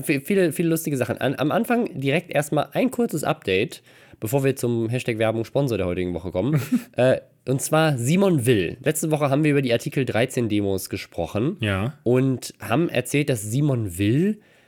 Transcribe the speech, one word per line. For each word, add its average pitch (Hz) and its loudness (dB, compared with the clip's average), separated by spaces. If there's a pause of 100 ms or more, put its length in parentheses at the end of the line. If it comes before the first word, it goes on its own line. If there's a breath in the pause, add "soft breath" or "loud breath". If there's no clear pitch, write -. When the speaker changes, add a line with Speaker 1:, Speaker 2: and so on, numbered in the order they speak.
Speaker 1:
vi-, 143 0
viele, 180 2
viele 165 -2
lustige 160 -2
Sachen. 120 -2
An, 135 0
am 147 -2
Anfang 233 -2
direkt 139 -2
erstmal 147 -2
ein 240 0
kurzes 226 -2
Update, 101 -2 (380 loud breath)
bevor 135 0
wir 135 2
zum 117 -2
Hashtag 120 -4
Werbung 113 0
Sponsor 135 0
der 90 0
heutigen 90 -2
Woche 85 -6
kommen. 123 0 (160)
Speaker 2:
<laughs> - -6
Speaker 1:
Äh, 127 4 (260)
und 135 -2
zwar 156 2
Simon 156 2
Will. 101 2
Letzte 151 0
Woche 147 4
haben 147 2
wir 151 4
über 143 4
die 127 0
Artikel 135 0
dreizehn 120 0
Demos 98 0
gesprochen. 104 -4
Speaker 2:
Ja. 104 0 (100)
Speaker 1:
Und 127 0
haben 120 0
erzählt, 143 -2
dass 113 -2
Simon 117 0
Will 147 2 (260 soft breath)